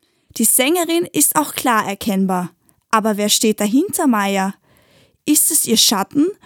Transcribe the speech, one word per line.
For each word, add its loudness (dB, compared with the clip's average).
Die -2
Sängerin 0
ist 0
auch -2
klar 0
erkennbar. -2
Aber 0
wer -2
steht 0
dahinter 0
Maya? 0
Ist 0
es -2
ihr 0
Schatten 0